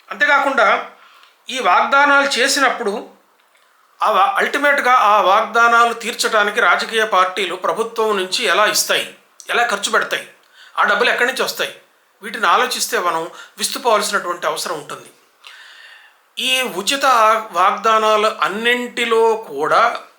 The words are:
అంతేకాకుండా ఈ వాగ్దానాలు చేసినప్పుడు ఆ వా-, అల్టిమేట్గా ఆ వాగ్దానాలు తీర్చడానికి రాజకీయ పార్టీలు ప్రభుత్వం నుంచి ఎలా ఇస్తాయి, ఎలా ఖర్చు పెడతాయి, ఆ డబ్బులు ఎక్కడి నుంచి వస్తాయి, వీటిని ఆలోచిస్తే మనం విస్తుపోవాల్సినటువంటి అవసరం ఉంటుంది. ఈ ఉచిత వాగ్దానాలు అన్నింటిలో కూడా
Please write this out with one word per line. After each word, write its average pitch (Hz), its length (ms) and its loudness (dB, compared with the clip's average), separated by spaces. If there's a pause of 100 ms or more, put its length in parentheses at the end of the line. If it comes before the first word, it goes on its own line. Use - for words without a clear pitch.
(120)
అంతేకాకుండా 262 800 0 (580)
ఈ 254 100 -8
వాగ్దానాలు 277 640 2
చేసినప్పుడు 262 840 -2 (920)
ఆ 196 80 2
వా-, 392 260 2
అల్టిమేట్గా 254 560 0
ఆ 214 280 4
వాగ్దానాలు 233 720 4
తీర్చడానికి 214 680 -2
రాజకీయ 214 440 2
పార్టీలు 185 500 0
ప్రభుత్వం 214 640 -2
నుంచి 185 260 -4
ఎలా 196 220 2
ఇస్తాయి, 202 500 -2 (340)
ఎలా 226 180 0
ఖర్చు 214 240 -4
పెడతాయి, 185 360 -2 (520)
ఆ 170 40 2
డబ్బులు 208 260 2
ఎక్కడి 240 220 0
నుంచి 233 120 -6
వస్తాయి, 156 320 -6 (460)
వీటిని 214 260 -4
ఆలోచిస్తే 226 520 0
మనం 170 320 -2 (260)
విస్తుపోవాల్సినటువంటి 196 920 -2
అవసరం 156 260 -6
ఉంటుంది. 143 360 -12 (1300)
ఈ 262 220 -2
ఉచిత 240 440 -4 (460)
వాగ్దానాలు 214 800 2 (100)
అన్నింటిలో 226 920 0
కూడా 165 640 0 (200)